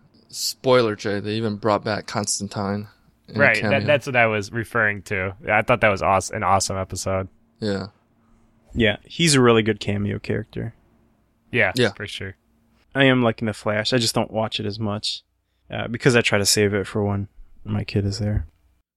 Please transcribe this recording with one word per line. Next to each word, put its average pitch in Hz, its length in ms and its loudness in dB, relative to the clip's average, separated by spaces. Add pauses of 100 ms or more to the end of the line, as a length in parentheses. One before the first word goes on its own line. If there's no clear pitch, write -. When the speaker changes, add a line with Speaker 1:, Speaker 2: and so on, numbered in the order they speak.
(300)
Speaker 1:
spoiler, 123 640 2
Jay, 101 240 -4
they 104 140 -4
even 110 240 -2
brought 101 260 0
back 104 240 -4
Constantine 104 800 -4 (400)
in 151 80 -16
a 143 40 -2
Speaker 2:
Right, 127 160 4
that, 101 60 -2
Speaker 1:
cameo. 110 260 0
Speaker 2:
that's 147 180 2
what 135 100 -6
I 117 120 4
was 107 240 -2
referring 107 520 -2
to. 95 320 -4 (140)
I 107 120 4
thought 110 200 2
that 110 80 6
was 95 120 0
aws-, 95 300 2
an 107 120 -4
awesome 95 340 2
episode. 95 500 -4 (320)
Speaker 1:
Yeah. 98 280 -4 (840)
Speaker 3:
Yeah, 110 320 2
he's 165 300 0
a 131 60 6
really 117 220 6
good 107 160 -2
cameo 104 400 -4
character. 113 560 -8 (760)
Speaker 2:
Yeah, 104 240 2
Speaker 1:
Yeah. 117 180 2
Speaker 2:
for 104 120 -12
sure. 95 300 -12 (580)
Speaker 3:
I 135 120 4
am 127 180 4
liking 113 220 0
The 107 80 -2
Flash. 107 400 -2
I 131 40 2
just 113 180 0
don't 113 160 -2
watch 107 280 -4
it 104 60 -8
as 104 140 -6
much, 107 440 -6 (480)
uh, 110 160 -6
because 120 280 0
I 117 60 6
try - 160 2
to 101 80 0
save 104 280 2
it 98 140 -2
for 107 160 -4
when 101 240 -2 (360)
my 104 200 -4
kid 101 220 -2
is 101 140 -2
there. 107 280 -2 (500)